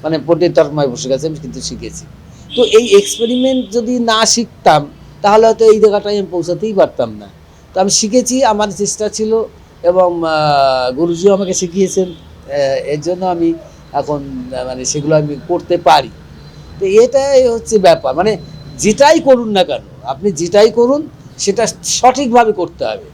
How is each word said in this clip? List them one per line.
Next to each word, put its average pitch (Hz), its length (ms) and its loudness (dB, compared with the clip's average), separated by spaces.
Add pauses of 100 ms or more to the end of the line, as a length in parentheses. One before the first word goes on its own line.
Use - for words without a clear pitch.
মানে 160 240 -2
পণ্ডিত 165 320 2
তন্ময় 147 280 0
বসুর 120 240 -6
কাছে 143 160 -4
আমি 160 140 -6
কিন্তু 120 200 -12
শিখেছি। - 440 -14 (500)
তো 247 80 2
এই 214 340 4
এক্সপেরিমেন্ট 247 720 0
যদি 240 280 -4
না 226 260 0
শিখতাম, 165 640 0 (340)
তাহলে 214 240 4
হয়তো 226 200 2
এই 220 140 6
জায়গাটায় 208 380 2
আমি 190 140 -4
পৌঁছাতেই 175 420 -4
পারতাম 135 440 0
না। 101 100 -18 (460)
তো 185 80 -2
আমি 196 80 0
শিখেছি, 247 540 0
আমার 214 240 0 (100)
চেষ্টা 202 320 -4
ছিল, 220 340 -2 (400)
এবং, 175 400 2
আহ, 139 680 0
গুরুজিও 170 420 0
আমাকে 190 200 -2
শিখিয়েছেন, 185 560 -2
আহ, - 440 -18 (320)
এর 147 160 -6
জন্য 180 240 -4
আমি 170 280 0 (400)
এখন, 139 600 -6
আহ, 127 140 -8
মানে 127 180 -10
সেগুলো 147 300 -2
আমি 147 200 0 (120)
করতে 175 300 -2
পারি। 151 320 2 (680)
তো 190 60 -4
এটাই 254 640 4
হচ্ছে 226 320 -2
ব্যাপার, 156 360 2
মানে 196 220 0 (400)
যেটাই 285 420 4
করুন 240 300 2
না 196 140 2
কেন, 139 180 -4 (220)
আপনি 139 280 -4
যেটাই 175 400 2
করুন 262 360 0 (300)
সেটা 208 300 -2 (160)
সঠিকভাবে 240 680 2
করতে 170 320 -6
হবে। 104 180 -6 (100)